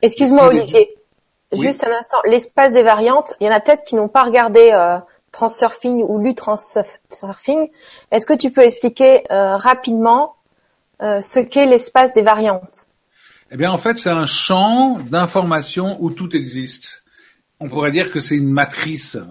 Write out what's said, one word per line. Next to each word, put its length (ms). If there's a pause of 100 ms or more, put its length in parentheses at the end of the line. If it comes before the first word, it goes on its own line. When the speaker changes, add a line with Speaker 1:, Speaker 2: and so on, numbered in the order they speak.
Speaker 1:
Excuse-moi, 520
Speaker 2:
Et 60
si 40
Speaker 1:
Olivier. 320 (580)
Speaker 2:
Oui. 80
Speaker 1:
Juste 220
un 80
instant. 340
L'espace 480
des 100
variantes, 560
il 80
y 20
en 40
a 60
peut-être 260
qui 100
n'ont 140
pas 140
regardé, 500
euh, 240 (340)
Transurfing 720
ou 160
lu 160
Transurfing. 1300 (420)
Est-ce 140
que 80
tu 180
peux 100
expliquer, 680
euh, 240
rapidement, 800 (640)
euh, 200
ce 180
qu'est 260
l'espace 480
des 80
variantes ? 640 (640)
Speaker 2:
Eh 80
bien, 140
en 60
fait, 200
c'est 120
un 160
champ 760
d'information 1040
où 100
tout 240
existe. 680 (560)
On 100
pourrait 220
dire 200
que 80
c'est 160
une 160
matrice, 640 (140)